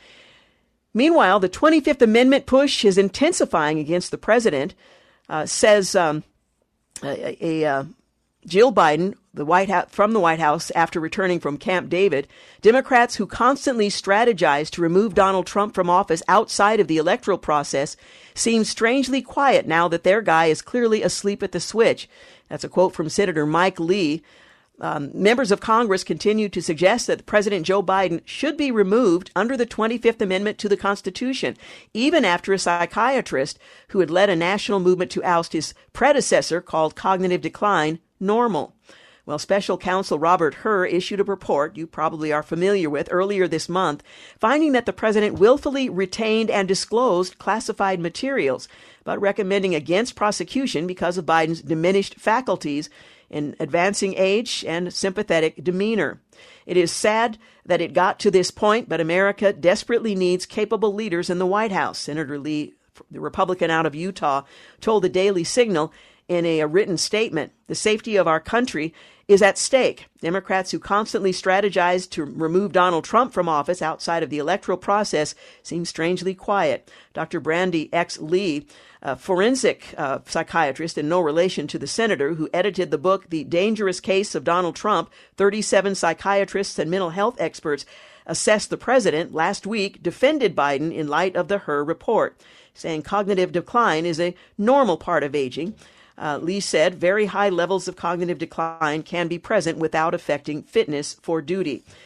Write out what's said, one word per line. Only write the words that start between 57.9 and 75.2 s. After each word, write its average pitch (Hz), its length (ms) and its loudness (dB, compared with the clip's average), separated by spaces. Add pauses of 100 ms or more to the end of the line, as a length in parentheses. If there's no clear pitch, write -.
got - 280 2
to 208 100 2
this 180 200 4
point, 214 380 0
but 165 140 -2
America 196 500 2
desperately 208 640 0
needs 180 320 0
capable 214 480 -2
leaders 175 340 -4
in 180 100 -2
the 185 60 0
White 208 260 0
House," 143 280 -4
Senator 147 400 -8
Lee, 151 340 -6 (380)
the 147 100 -16
Republican 170 500 -2
out 165 140 2
of 147 100 -4
Utah, 156 500 -4 (360)
told 214 240 2
the 180 60 0
Daily 185 340 0
Signal 175 480 0 (340)
in 175 200 0
a, 160 140 0
a 151 60 0
written 180 300 0
statement. 208 560 -4 (140)
"The - 80 -10
safety 214 420 -2
of 180 100 4
our 160 140 2
country 226 540 -4 (320)
is 196 160 8
at 196 160 4
stake. - 480 0 (160)
Democrats 185 480 -4
who 170 80 -4
constantly 202 540 -2
strategize 185 760 0
to 160 160 -6
remove 160 480 -2
Donald 180 320 2
Trump 247 300 0
from 180 120 -2
office 165 360 -2
outside 165 400 -4
of 143 80 -4
the 147 80 -4
electoral 175 400 -2
process 202 560 -2 (280)